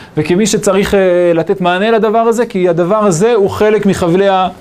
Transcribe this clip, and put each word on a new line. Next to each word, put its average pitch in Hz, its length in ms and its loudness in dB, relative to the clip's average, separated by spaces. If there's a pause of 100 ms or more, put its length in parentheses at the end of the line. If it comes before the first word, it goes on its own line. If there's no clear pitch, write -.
(180)
וכמי 175 300 0
שצריך, 202 480 0
אה, 196 40 4 (340)
לתת 170 280 -2
מענה 185 300 0
לדבר 220 280 0
הזה, 226 260 0
כי 185 240 -2
הדבר 175 260 0
הזה 208 380 0
הוא 196 160 2
חלק 214 360 0
מחבלי 185 420 0
ה-, 185 200 0 (140)